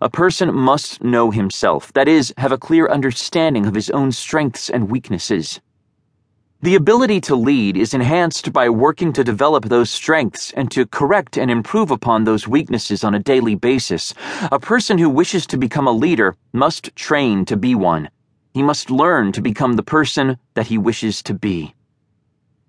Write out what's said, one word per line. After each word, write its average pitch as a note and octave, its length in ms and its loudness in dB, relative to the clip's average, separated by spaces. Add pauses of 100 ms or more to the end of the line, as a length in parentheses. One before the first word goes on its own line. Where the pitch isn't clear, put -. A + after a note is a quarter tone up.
a B2 80 0
person E3+ 460 0
must C3+ 480 0
know A#2+ 260 2
himself, G2 600 -2
that C#3 160 2
is, D3+ 300 4
have C3+ 160 0
a C3 40 0
clear E3 300 2
understanding C3+ 800 0
of G#2 100 -2
his G#2+ 140 -4
own C3+ 240 0
strengths - 560 -4
and A2 200 -2
weaknesses. G#2+ 680 -4 (1040)
The F3+ 120 4
ability G#3 460 4
to D3 140 0
lead A2+ 400 2
is A2 200 0
enhanced D#3 580 0
by B2 160 2
working D3 440 2
to C3+ 100 2
develop B2 420 2
those A#2+ 240 2
strengths - 640 -2
and C3 180 -4
to B2+ 160 0
correct F3+ 500 0
and B2+ 140 0
improve A#2+ 400 0
upon A2+ 340 0
those A2 240 0
weaknesses A2+ 560 -2
on G#2 120 0
a G2+ 40 0
daily A#2 360 2
basis. A#2+ 580 -2 (380)
A C#3 80 0
person G#3 400 0
who E3 100 4
wishes E3 380 0
to C#3 100 -6
become C3 300 -2
a B2 40 2
leader A2 440 0 (180)
must C#3 420 -2
train A#2+ 500 0
to A2 120 -2
be B2 160 0
one. E2+ 380 0 (420)
He C3+ 80 -2
must C#3+ 300 -2
learn C3+ 400 2
to G2+ 100 -6
become B2 320 -2
the G#2+ 80 0
person C#3+ 560 0 (160)
that A2+ 140 -2
he A2+ 100 -2
wishes A2 460 -2
to A2+ 100 -6
be. F2 400 -6 (960)